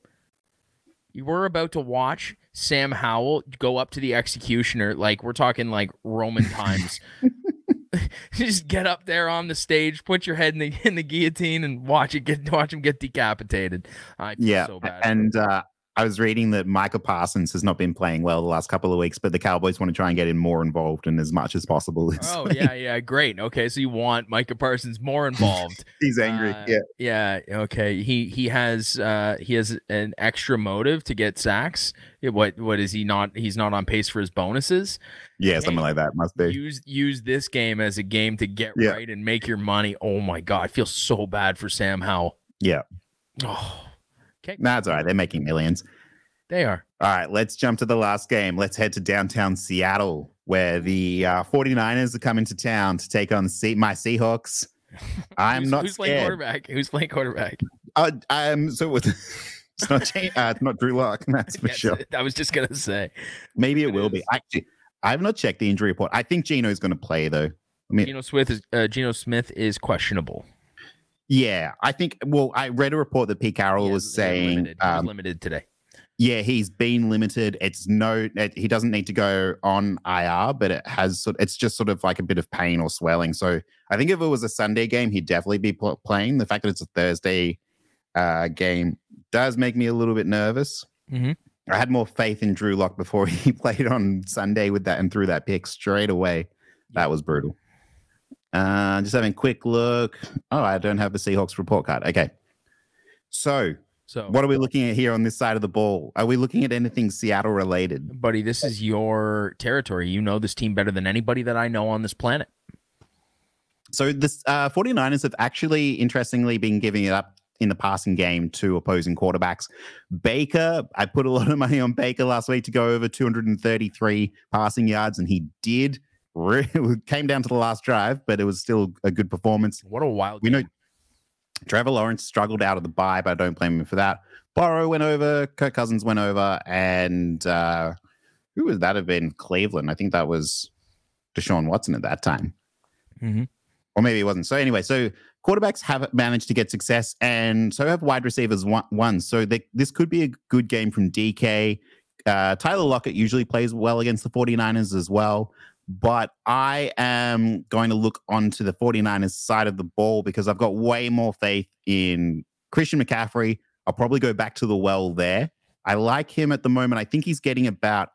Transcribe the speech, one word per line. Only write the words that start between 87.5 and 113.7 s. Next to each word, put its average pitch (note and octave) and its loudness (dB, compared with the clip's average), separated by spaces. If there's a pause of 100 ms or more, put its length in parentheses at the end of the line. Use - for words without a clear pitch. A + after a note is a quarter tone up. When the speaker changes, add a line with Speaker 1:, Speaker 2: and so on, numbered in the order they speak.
Speaker 2:
uh, E2+ 0
game F2 0 (340)
does B2 2
make B2 0
me A#2+ 0
a A#2 0
little A#2 2
bit A2 0
nervous. G#2+ 0 (280)
Speaker 1:
Mm-hmm. B2+ 0 (380)
Speaker 2:
I F#2+ 2
had B2 2
more A#2+ 2
faith A2 -2
in G2+ 2
Drew G2+ 2
Lock F#2+ 0
before G2 0
<laughs> - 0
he F2 2
played A#2+ 0
on G2 0
Sunday G2+ 0
with G2+ 0
that F#2 0
and F#2 0
threw G2+ 2
that E2 0
pick G2 -2
straight G2+ 0
away. F2+ 2 (520)
Speaker 1:
Yeah. F2 0
Speaker 2:
That D2+ 2
was D2+ 0
brutal. D2+ -2 (1000)
Uh, G2 2
just G#2 -6
having A2 2
a F#2+ -2
quick - -2
look. A#2 0 (320)
Oh, C#3+ 0
I G2 2
don't G#2 0
have G2+ 0
the G2+ -4
Seahawks G2 -2
report F#2+ 0
card. B1+ -2
Okay. E2 2 (960)
So, B2+ -2 (320)
Speaker 1:
So A2 -10
Speaker 2:
what C3 4
are C#3 2
we C#3 4
looking C3 0
at A2+ 0
here B2 2
on A2+ 2
this A2+ 0
side A2+ 0
of G#2+ -2
the G#2 -2
ball? G2 0
Are A2 2
we B2 2
looking C3 2
at C3 0
anything A#2+ 0
Seattle G#2 0
related? F#2 -2
Speaker 1:
Buddy, A2 0
this A#2 -2
is A2 -4
your G#2+ -2
territory. G2+ -2
You G2 0
know G#2 0
this G#2 -2
team A2 -2
better G2+ 0
than F#2+ -2
anybody A#2 0
that A#2 -2
I A#2 0
know A2 -2
on A2 -2
this G#2+ -6
planet. B2+ -2 (1400)